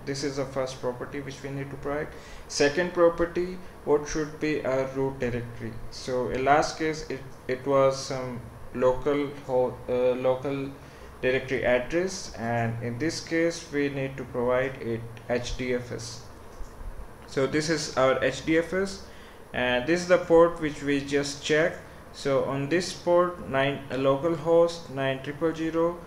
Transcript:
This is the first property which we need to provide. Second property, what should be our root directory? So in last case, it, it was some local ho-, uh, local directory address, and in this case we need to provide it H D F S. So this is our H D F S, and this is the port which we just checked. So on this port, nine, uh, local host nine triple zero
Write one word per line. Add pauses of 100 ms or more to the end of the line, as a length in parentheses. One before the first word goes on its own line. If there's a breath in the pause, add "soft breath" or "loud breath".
This
is
the
first
property
which
we
need
to
provide. (400 loud breath)
Second
property, (260 loud breath)
what
should
be
our
root
directory? (180)
So
in
last
case,
it, (260)
it
was
some (320)
local (160)
ho-, (100)
uh,
local (500 loud breath)
directory
address,
and
in
this
case
we
need
to
provide
it (280)
H
D
F
S. (1000)
So
this
is
our
H
D
F
S, (500 loud breath)
and
this
is
the
port
which
we
just
checked. (360 loud breath)
So
on
this
port,
nine,
uh,
local
host
nine
triple
zero